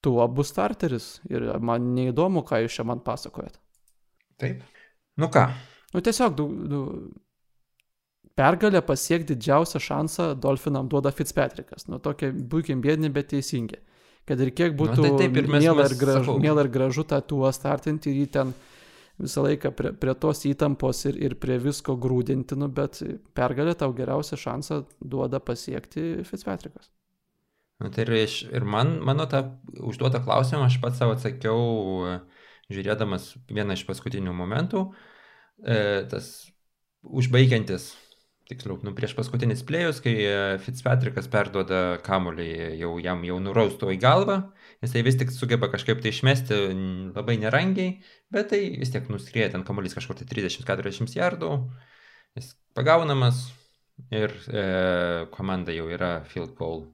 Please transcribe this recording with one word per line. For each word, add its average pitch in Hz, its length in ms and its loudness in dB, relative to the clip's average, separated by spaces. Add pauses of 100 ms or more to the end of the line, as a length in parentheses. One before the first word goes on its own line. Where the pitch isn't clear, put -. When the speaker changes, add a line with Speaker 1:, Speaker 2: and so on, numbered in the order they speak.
Speaker 1:
Tua 120 240 4
bus 135 200 0
starteris 185 720 -4
ir 120 200 -4 (140)
man 117 360 0
neįdomu, 135 500 2
ką 117 200 0
jūs 117 140 -2
čia 120 100 -4
man 120 140 -4
pasakojat. - 560 -8 (840)
Speaker 2:
Taip. 127 200 -6 (580)
Nu 147 100 2
ką? 123 200 6 (400)
Speaker 1:
Nu 180 120 -2
tiesiog, 208 340 2
du, 151 100 0 (180)
du, 143 180 -4 (1600)
pergalę 170 440 6
pasiekt 156 460 0
didžiausią 143 520 2
šansą 156 520 -2
Dolphinam 135 560 -2
duoda 139 220 2
Fitzpatrickas. - 760 -4
Nu - 100 -6
tokie 147 320 -2
būkim 135 500 -2
biedni, 156 300 2
bet 139 180 -2
teisingi. 131 520 -4 (480)
Kad 131 120 0
ir 131 100 4
kiek 165 240 2
Speaker 2:
Nu, 139 40 -4
Speaker 1:
būtų 131 240 4
Speaker 2:
tai 143 120 8
taip, 131 240 4
ir - 100 2
mes, 143 140 6
Speaker 1:
miela 156 200 8
Speaker 2:
mes 135 100 6
Speaker 1:
ir 123 60 -4
gražu, 135 260 4
Speaker 2:
sakau. 127 160 2
Speaker 1:
miela 151 220 6
ir 135 60 4
gražu 131 360 0
tą 139 180 0
Tua 135 300 2
startinti 143 580 -2
ir 135 60 0
jį 139 140 2
ten 135 220 0 (640)
visą - 280 -4
laiką 143 300 0
prie, 135 200 -4
prie 131 220 0
tos 147 300 0
įtampos 139 600 0
ir, 139 100 0
ir 131 180 -2
prie 127 240 -2
visko 135 380 -2
grūdinti, 127 600 -2
nu, 143 100 -2
bet 139 320 -4 (300)
pergalę 135 440 0
tau 135 180 -2
geriausią 135 440 -4
šansą 143 440 -6 (160)
duoda 131 440 -4
pasiekti 151 840 -6
Fitzpatrickas. - 680 -10 (920)
Speaker 2:
Nu, 104 100 -6
tai 113 120 -2
ir 113 100 0
iš, 110 220 2 (100)
ir 123 200 -4
man, 117 340 2
mano 143 280 0
tą 135 160 0 (320)
užduotą 123 500 -2
klausimą 127 400 2
aš 127 160 6
pats 120 160 -2
sau 120 160 4
atsakiau, 110 460 -2 (420)
e, 90 140 -2 (520)
žiūrėdamas 101 680 -4 (100)
vieną 101 320 -4
iš - 80 -8
paskutinių 95 480 -6
momentų, 113 480 -2 (800)
e, 131 180 0 (320)
tas 98 220 -8 (760)
užbaigiantis, 123 840 4 (560)
tiksliau, 98 340 -10
nu, 101 140 -8
prieš 120 180 -4
paskutinis 117 500 -2
plėjus, 160 380 -2
kai, 120 160 2
e, 101 400 0
Fitzpatrickas 123 720 0
perduoda 92 720 2
kamuolį, 87 480 -2 (280)
jau 85 200 -4
jam 87 280 -2
jau 90 160 -2
nurausto 98 520 2
į 95 80 -2
galvą, 190 380 4 (400)
jisai 120 260 0
vis 131 160 4
tik 123 160 -2
sugeba 117 320 0
kažkaip - 320 0
tai 107 140 0
išmesti, 127 420 2 (120)
n-, 92 440 -4
labai 113 240 -2
nerangiai, 185 600 2 (340)
bet 208 160 -2
tai 202 220 2
vis 127 180 -4
tiek - 240 -4
nuskrieja 101 400 -2
ten 92 160 -6
kamuolys 98 320 -4
kažkur - 160 -10
tai - 80 -14
trisdešimt, 101 400 -6
keturiasdešimt 98 480 -4
jardų, 170 400 -2 (840)
jis - 180 -16 (160)
pagaunamas 135 800 2 (480)
ir, 107 340 -4 (120)
e, 92 840 0
komanda 92 480 -4
jau 82 140 -6
yra 87 320 -4
field - 340 -10
goal 82 380 -6